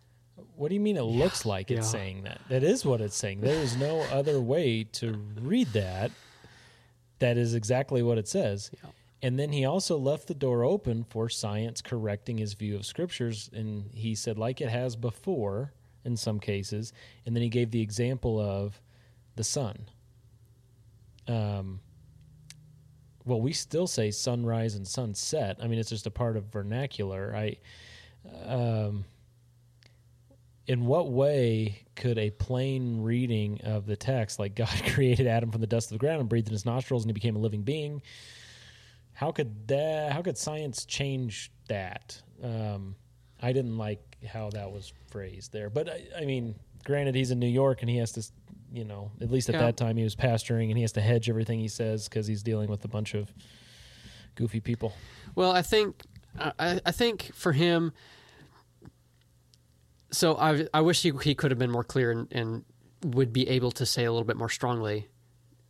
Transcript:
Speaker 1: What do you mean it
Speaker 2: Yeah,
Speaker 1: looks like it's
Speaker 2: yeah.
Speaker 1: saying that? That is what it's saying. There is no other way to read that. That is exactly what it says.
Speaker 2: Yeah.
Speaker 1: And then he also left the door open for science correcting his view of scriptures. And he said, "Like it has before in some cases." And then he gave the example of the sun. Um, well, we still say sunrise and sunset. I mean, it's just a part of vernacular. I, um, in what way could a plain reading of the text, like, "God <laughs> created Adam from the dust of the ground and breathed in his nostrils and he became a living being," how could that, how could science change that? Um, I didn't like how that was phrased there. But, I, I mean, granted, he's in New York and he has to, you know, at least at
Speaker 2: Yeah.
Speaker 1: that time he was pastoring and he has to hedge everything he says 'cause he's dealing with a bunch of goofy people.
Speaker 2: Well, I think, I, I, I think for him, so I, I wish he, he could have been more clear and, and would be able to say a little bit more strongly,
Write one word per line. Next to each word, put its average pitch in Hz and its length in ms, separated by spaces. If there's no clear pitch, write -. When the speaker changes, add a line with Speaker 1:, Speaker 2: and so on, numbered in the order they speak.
Speaker 1:
What 151 140
do 190 40
you 208 60
mean 208 160
it 127 80
Speaker 2:
Yeah, 117 180
Speaker 1:
looks 185 240
like 98 240
it's 113 160
Speaker 2:
yeah. 110 140
Speaker 1:
saying 95 240
that? - 240
That 131 160
is 240 200
what 123 160
it's 104 160
saying. 101 260
There 139 120
is 131 220
no 151 240
other 139 300
way 123 420
to 113 180
read 175 280
that. 98 420
That 120 180
is 117 160
exactly 123 480
what 117 160
it 101 80
says. 104 460
Speaker 2:
Yeah. - 80
Speaker 1:
And 127 160
then 147 140
he 139 120
also 170 320
left 143 300
the 170 80
door 123 300
open 131 400
for 113 240
science 110 520
correcting 110 580
his 104 160
view 104 200
of 104 100
scriptures. 120 680
And 107 420
he 110 220
said, 110 200
"Like 120 240
it 131 80
has 120 280
before 117 800
in 120 120
some 107 240
cases." 104 520
And 117 120
then 120 80
he 117 60
gave 120 200
the 113 120
example 117 580
of 101 400
the 110 80
sun. 113 440
Um, 101 540
well, 120 160
we 139 120
still 175 340
say 110 240
sunrise 117 640
and 98 140
sunset. 113 720
I 117 60
mean, 113 100
it's 110 120
just 110 160
a 107 40
part 113 280
of 101 80
vernacular. 104 920
I, 107 200
um, 110 580
in 120 200
what 147 240
way 120 760
could 117 220
a 104 120
plain 127 720
reading 113 600
of 107 240
the 107 100
text, 127 420
like, 101 160
"God 113 140
<laughs> - 180
created 127 400
Adam 117 240
from 110 100
the 113 60
dust 113 240
of 107 60
the - 20
ground 147 220
and 117 80
breathed 113 200
in 107 40
his 104 120
nostrils 123 400
and 113 60
he 107 40
became 110 220
a 107 40
living 104 220
being," 147 380
how 151 200
could 107 360
that, 151 440
how 165 100
could 175 160
science 151 480
change 131 640
that? 95 540
Um, 104 520
I 123 100
didn't 123 240
like 107 240
how 107 240
that 101 220
was 101 200
phrased 95 420
there. 104 180
But, 156 180
I, - 340
I - 20
mean, 123 300
granted, 143 300
he's 131 160
in 123 80
New 120 100
York 131 340
and 117 80
he 120 80
has 113 140
to, 110 100
you 117 120
know, 104 260
at 117 100
least 127 180
at 113 60
Speaker 2:
Yeah. 123 80
Speaker 1:
that 117 140
time 113 200
he 113 80
was 107 120
pastoring 113 520
and 110 80
he 120 60
has 110 100
to 110 80
hedge 113 280
everything 113 320
he 110 80
says 110 400
'cause 107 180
he's 104 160
dealing 107 260
with 101 160
a 98 40
bunch 107 260
of 104 180
goofy 117 260
people. 113 320
Speaker 2:
Well, 185 160
I 180 100
think, 208 400
I, 147 200
I, 175 280
I 143 60
think 233 420
for - 180
him, 165 400
so 160 260
I, 156 360
I 156 80
wish 165 220
he, 165 100
he 147 120
could 143 160
have 123 80
been 123 120
more 120 140
clear 123 260
and, 117 220
and 113 320
would 123 280
be 127 160
able 123 240
to 120 140
say - 180
a 117 80
little 117 140
bit 113 100
more 113 120
strongly, 107 580